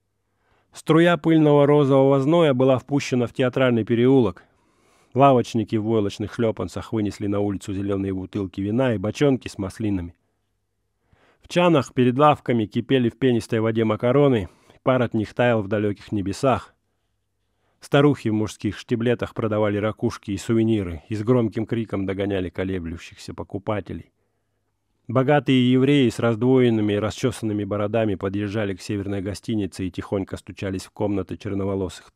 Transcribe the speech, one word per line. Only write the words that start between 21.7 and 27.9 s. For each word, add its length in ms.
догоняли 420
колеблющихся 840
покупателей. 760
Богатые 640
евреи 380
с 100
раздвоенными 760
и 20
расчесанными 680
бородами 500